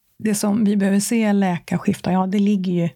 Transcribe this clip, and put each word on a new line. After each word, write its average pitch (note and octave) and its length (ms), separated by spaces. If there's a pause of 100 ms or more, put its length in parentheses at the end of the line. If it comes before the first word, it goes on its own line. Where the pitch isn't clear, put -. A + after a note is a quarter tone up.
(180)
det G#3 160
som G#3 300
vi G#3 120
behöver G3 240
se, A3 320
läka, F#3 460
skifta, F3 340
ja, F#3 140
det F#3+ 120
ligger G3 340
ju E3+ 240